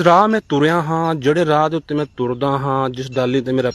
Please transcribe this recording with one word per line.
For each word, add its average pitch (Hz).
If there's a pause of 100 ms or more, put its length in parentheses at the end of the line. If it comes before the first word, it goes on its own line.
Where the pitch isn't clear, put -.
ਰਾਹ 175
ਮੈਂ 220
ਤੁਰਿਆ 156
ਹਾਂ, 165
ਜਿਹੜੇ 151
ਰਾਹ 151
ਦੇ 160
ਉੱਤੇ 147
ਮੈਂ 147 (120)
ਤੁਰਦਾ 123
ਹਾਂ, 135
ਜਿਸ 127
ਡਾਲੀ 127
ਤੇ 123
ਮੇਰਾ 127